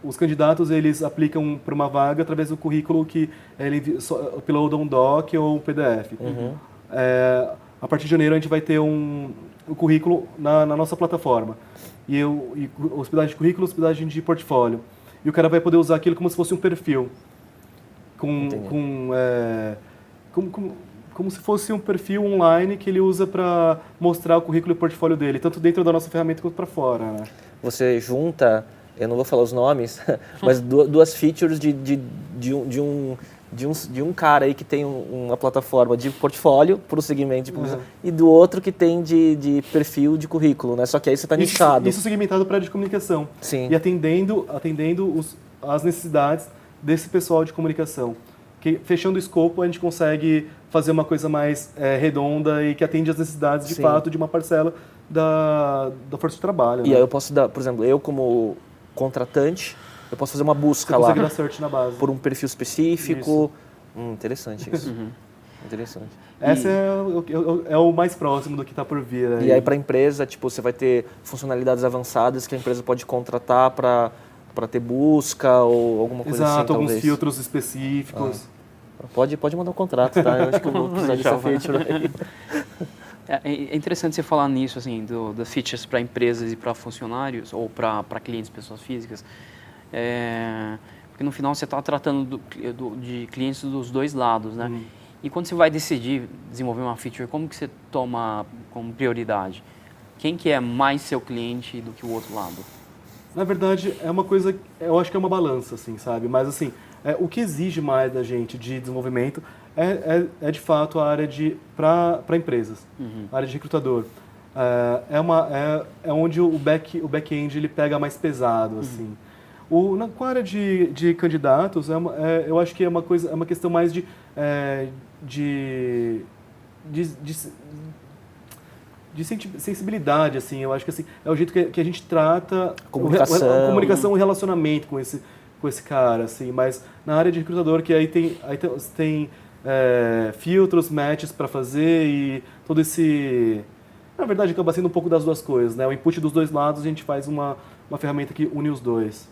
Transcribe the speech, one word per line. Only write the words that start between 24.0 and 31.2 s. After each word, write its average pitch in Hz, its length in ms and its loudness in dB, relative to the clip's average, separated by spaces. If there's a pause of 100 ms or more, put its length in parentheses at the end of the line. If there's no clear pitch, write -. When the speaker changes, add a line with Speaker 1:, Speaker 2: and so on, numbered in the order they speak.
Speaker 1:
o 170 60 4
currículo 165 300 0
e 165 40 2
o - 20 -12
portfólio 165 380 0
dele, 139 240 0
tanto 170 180 -2
dentro 170 240 4
da 165 100 4
nossa 165 160 0
ferramenta 160 340 -2
quanto 170 120 -4
pra 180 120 -6
fora, 127 380 -2
né? 107 200 -6 (380)
Speaker 2:
Você 123 360 0
junta, 123 640 2 (320)
eu 113 120 -4
não 120 80 -2
vou 123 80 0
falar 120 180 2
os 117 100 0
nomes, 127 480 0 (200)
<laughs> - 200 -20
mas 127 200 4
du-, 135 260 6
duas 156 280 8
features 156 440 2